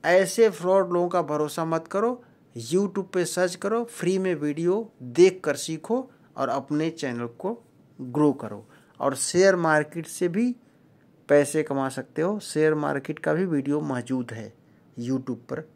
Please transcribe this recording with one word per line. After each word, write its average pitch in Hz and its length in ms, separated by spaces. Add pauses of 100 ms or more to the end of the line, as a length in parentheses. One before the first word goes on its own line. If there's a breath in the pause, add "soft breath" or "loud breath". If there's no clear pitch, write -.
ऐसे 190 460
फ्रॉड 180 420
लोगों 175 160
का 175 140
भरोसा 151 420
मत 165 220
करो। 233 360 (340 soft breath)
YouTube 180 560
पे 180 120
सर्च 180 300
करो, 220 300
फ्री 190 340
में 185 160
वीडियो 170 560 (120)
देख 175 420
कर 143 120
सीखो 220 540 (260 soft breath)
और 131 120
अपने 147 420
चैनल 123 360 (100)
को 196 160 (460)
ग्रो 139 340
करो। 104 320 (360 soft breath)
और 135 140
शेयर 185 420
मार्केट 156 500
से - 220
भी 233 260 (760 soft breath)
पैसे 147 340
कमा 135 260
सकते 127 340
हो। 202 180
शेयर 156 340
मार्केट 147 440
का 151 160
भी 180 120
वीडियो 147 340
मौजूद 127 520
है 110 200 (480 soft breath)
YouTube 123 480
पर 151 280